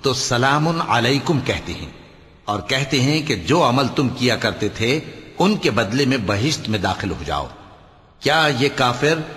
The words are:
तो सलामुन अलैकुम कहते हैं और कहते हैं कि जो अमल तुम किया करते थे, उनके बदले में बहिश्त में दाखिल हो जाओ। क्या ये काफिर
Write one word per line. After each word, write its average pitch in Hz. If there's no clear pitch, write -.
तो 127
सलामुन 147
अलैकुम 131
कहते 87
हैं -
और 104
कहते 139
हैं 147
कि 117
जो 110
अमल 127
तुम 135
किया 120
करते 104
थे, 127
उनके 175
बदले 120
में 123
बहिश्त 107
में 107
दाखिल 95
हो 73
जाओ। 71
क्या 151
ये 139
काफिर 143